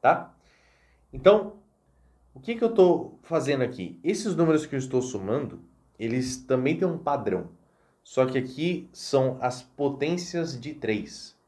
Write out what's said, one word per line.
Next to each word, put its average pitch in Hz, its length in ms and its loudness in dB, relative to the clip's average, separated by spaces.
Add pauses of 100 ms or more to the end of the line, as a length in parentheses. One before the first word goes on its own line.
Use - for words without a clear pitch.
Tá? - 320 2 (800)
Então, 196 420 4 (760)
o - 60 -20
que 226 160 -4
que 226 80 -2
eu 226 100 2
tô 180 500 4
fazendo 143 400 0
aqui? 92 420 -6
Esses 202 320 -2
números 160 300 4
que - 100 -10
eu - 20 0
estou 127 240 0
somando, 104 640 -6 (340)
eles 127 380 -4
também 131 400 0
têm 185 100 0
um 165 120 -2
padrão. 107 500 -2 (560)
Só 131 220 0
que 127 120 -2
aqui 156 540 -4
são 131 480 0
as 127 220 -4
potências 147 1000 -4
de 147 140 -10
três. - 640 -6 (120)